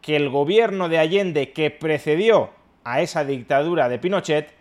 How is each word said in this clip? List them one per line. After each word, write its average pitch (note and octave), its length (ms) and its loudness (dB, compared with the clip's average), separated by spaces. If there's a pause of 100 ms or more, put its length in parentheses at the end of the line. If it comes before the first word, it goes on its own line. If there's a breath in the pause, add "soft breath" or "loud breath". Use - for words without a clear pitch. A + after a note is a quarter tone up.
que D3+ 160 -2
el D3 140 0
gobierno F#3+ 580 0
de E3 100 0
Allende D#3+ 540 0
que D#3 180 -2
precedió D#3 800 0 (340)
a B2+ 180 -2
esa D#3+ 220 -4
dictadura C#3 640 0
de B2 80 -4
Pinochet D#3 640 -2